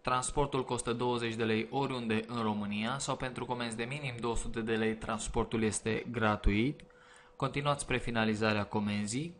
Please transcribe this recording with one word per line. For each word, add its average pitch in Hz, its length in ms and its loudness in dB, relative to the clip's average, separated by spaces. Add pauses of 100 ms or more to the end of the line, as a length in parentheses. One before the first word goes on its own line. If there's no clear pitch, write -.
Transportul 131 640 0
costă 120 280 -2
douăzeci 120 420 0
de 113 100 0
lei 110 260 2
oriunde 120 560 0
în 120 160 -2
România 107 560 0
sau 135 180 -2
pentru 123 280 -4
comenzi 120 320 -4
de 117 80 -2
minim 135 360 -6
două 117 160 0
sute 113 240 -2
de 113 160 2
lei 110 180 2
transportul 110 680 0
este 110 480 0
gratuit. 110 760 2 (520)
Continuați 143 500 0
prefinalizarea 110 760 2
comenzii. 104 760 -2